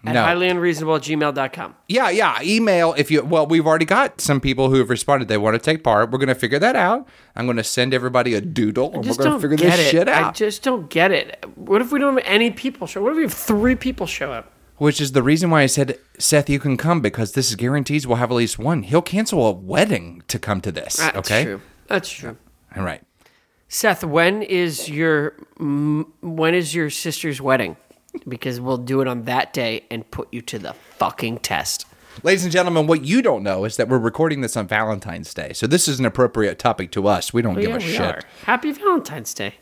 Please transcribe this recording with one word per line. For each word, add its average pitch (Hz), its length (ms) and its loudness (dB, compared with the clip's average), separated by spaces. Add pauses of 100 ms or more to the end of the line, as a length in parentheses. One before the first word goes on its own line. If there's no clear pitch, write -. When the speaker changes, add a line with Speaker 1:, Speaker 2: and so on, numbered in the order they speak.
Speaker 1:
at 135 80 -2
Speaker 2:
No. 117 100 4
Speaker 1:
highly 175 260 2
unreasonable 160 480 0
at 139 40 -2
gmail 147 320 0
dot 135 180 -4
com. - 220 -12 (140)
Speaker 2:
Yeah, 220 240 0
yeah. 175 320 2
Email 185 520 2
if 143 140 0
you, 147 140 2
well, 156 240 2
we've 160 180 2
already 160 200 2
got 247 360 0
some 139 180 0
people 131 300 0
who 135 80 4
have 120 140 2
responded. 127 360 0
They 107 100 0
wanna 110 200 2
take 160 260 -2
part. 113 280 2
We're 131 80 -2
gonna 131 160 2
figure 127 240 0
that 240 160 2
out. 226 320 0 (280)
I'm 120 120 -4
gonna 117 160 -2
send 131 320 0
everybody 123 400 2
a 98 60 0
doodle, 113 520 0
Speaker 1:
I - 40 -6
Speaker 2:
and 120 60 -4
Speaker 1:
just 262 140 -2
Speaker 2:
we're 269 60 0
gonna 302 120 4
Speaker 1:
don't 220 60 -4
Speaker 2:
figure 151 160 2
Speaker 1:
get 175 200 6
Speaker 2:
this 156 100 4
Speaker 1:
it. - 20 4
Speaker 2:
shit 165 180 4
Speaker 1:
I 156 180 4
Speaker 2:
out. - 100 -4
Speaker 1:
just 214 260 -2
don't 240 300 -2
get 180 200 4
it. - 320 -2 (120)
What 196 260 2
if 240 100 -4
we 294 60 0
don't 269 200 2
have - 100 0
any 220 240 2
people 262 340 -8
show? 190 160 -8
What 240 120 0
if - 20 -2
we 320 80 0
have 226 100 -2
three 226 400 0
people 247 320 -4
show 143 260 -8
up? 113 200 -12 (260)
Speaker 2:
Which 147 220 2
is 135 140 -2
the 131 100 4
reason 160 260 2
why 156 120 6
I 135 60 4
said, 139 300 0 (220)
"Seth, 147 300 2
you 139 100 2
can 135 160 0
come," 165 240 0
because 107 320 -2
this - 240 -2
guarantees 135 500 -2
we'll 120 120 2
have 120 120 0
at 123 60 0
least 117 240 0
one. 135 240 -2
He'll 139 180 2
cancel 175 460 0
a 104 60 4
wedding 95 720 -2
to 113 100 -6
come 98 240 -4
to 98 100 -6
this, - 260 -8
Speaker 1:
That's 156 200 -2 (140)
Speaker 2:
okay? 120 140 2
Speaker 1:
true. 101 160 -10 (260)
That's 196 240 -4
true. 120 240 -14 (400)
Speaker 2:
All 95 80 -6
right. 82 180 -8 (680)
Speaker 1:
Seth, - 340 0
when 170 400 2
is 175 460 -2
your, 151 440 0 (240)
m-, 151 540 -2 (100)
when 165 320 0
is 165 220 -2
your 156 140 0
sister's 143 520 -6
wedding? 127 360 0 (500)
Because 127 320 -8
we'll 127 180 -2
do 127 220 -2
it 131 80 0
on 123 160 -4
that 127 300 -2
day 113 360 -4
and 113 220 -10
put - 220 -10
you 117 80 -10
to 113 180 -10
the 90 140 -12
fucking - 680 -6
test. - 460 -4 (380)
Speaker 2:
Ladies 180 200 2
and 175 80 -2
gentlemen, 170 340 2
what 156 200 2
you 220 160 4
don't 135 220 2
know 95 200 0
is 107 140 -4
that 113 100 0
we're 131 100 2
recording 139 440 0
this 120 160 -4
on 101 100 -4
Valentine's 107 640 -4
Day. 76 200 -10
So 113 140 -2
this 165 200 4
is 131 140 -2
an 120 40 2
appropriate 113 540 0
topic 110 320 0
to 98 160 0
us. 92 260 0
We 120 80 2
don't 104 160 0
Speaker 1:
Oh, 101 40 0
Speaker 2:
give - 80 0
Speaker 1:
yeah, - 60 -4
Speaker 2:
a 247 40 -2
Speaker 1:
we 185 140 -6
Speaker 2:
shit. - 80 -2
Speaker 1:
are. 90 200 -4 (220)
Happy 277 280 0
Valentine's 285 600 -2
Day. 101 280 -8